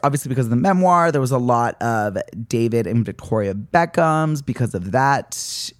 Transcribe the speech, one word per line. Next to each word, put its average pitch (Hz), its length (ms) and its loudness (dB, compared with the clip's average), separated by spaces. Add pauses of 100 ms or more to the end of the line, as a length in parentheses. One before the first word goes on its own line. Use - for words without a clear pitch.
obviously 143 240 0
because 127 200 0
of - 20 -4
the 120 80 2
memoir. 180 540 4
There 143 100 2
was 127 100 0
a 135 60 2
lot 120 440 0
of 107 360 0 (320)
David 117 360 0
and 110 200 0
Victoria 98 480 -4
Beckhams 156 920 0
because 120 300 -4
of 90 160 -6
that - 880 -2